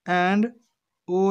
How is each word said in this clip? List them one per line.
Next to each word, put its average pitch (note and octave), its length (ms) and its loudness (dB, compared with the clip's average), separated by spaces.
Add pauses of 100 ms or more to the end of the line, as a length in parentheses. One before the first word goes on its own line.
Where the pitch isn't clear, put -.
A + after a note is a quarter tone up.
and F#3+ 460 0 (560)
O F#3 240 0